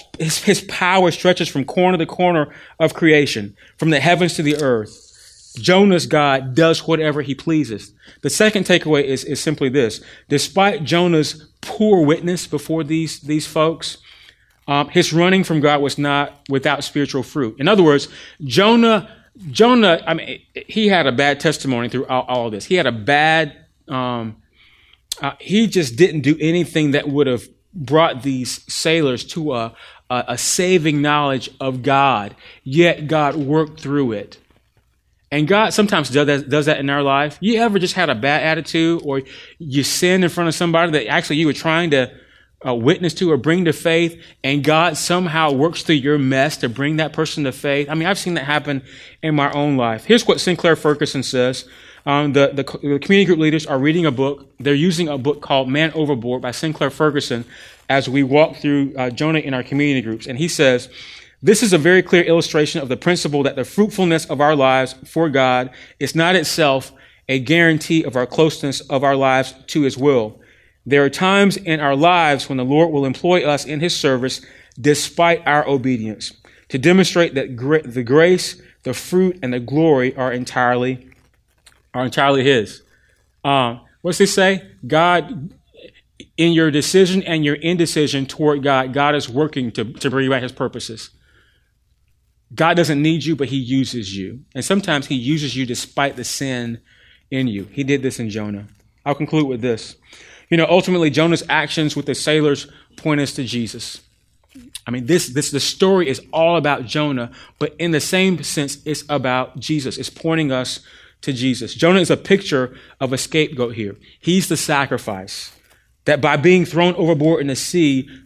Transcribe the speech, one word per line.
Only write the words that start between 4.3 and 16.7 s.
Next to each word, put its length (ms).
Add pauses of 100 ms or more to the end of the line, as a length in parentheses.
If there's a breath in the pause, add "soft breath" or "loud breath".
to 80
the 180
earth. 440 (520 loud breath)
Jonah's 480
God 500
does 320
whatever 340
he 140
pleases. 580 (280 soft breath)
The 80
second 360
takeaway 380
is, 200
is 160
simply 300
this. 320 (280 loud breath)
Despite 540
Jonah's 640 (140)
poor 440
witness 420
before 360
these, 380
these 260
folks, 500 (680 soft breath)
um, 220
his 220
running 320
from 160
God 220
was 160
not 360 (160)
without 340